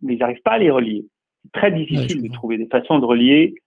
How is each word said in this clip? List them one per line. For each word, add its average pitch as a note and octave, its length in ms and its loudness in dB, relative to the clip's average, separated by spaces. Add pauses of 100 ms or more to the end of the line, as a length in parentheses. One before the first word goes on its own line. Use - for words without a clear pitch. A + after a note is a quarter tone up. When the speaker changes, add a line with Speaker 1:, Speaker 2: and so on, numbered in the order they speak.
Speaker 1:
mais B2+ 140 -4
ils - 20 -6
n'arrivent B2 260 -4
pas A3 80 2
à A3+ 60 0
les F#3 120 4
relier. A2+ 360 -2 (360)
C'est - 120 -20
très G#3 180 2
Speaker 2:
Ouais, E3 60 -2
Speaker 1:
difficile D3 320 -4
Speaker 2:
je E3+ 60 -4
Speaker 1:
de C3 80 -6
Speaker 2:
comprends. A#2+ 120 -10
Speaker 1:
trouver A2+ 220 -6
des A2+ 100 -6
façons C3 320 0
de B2 60 0
relier B2 500 4 (120)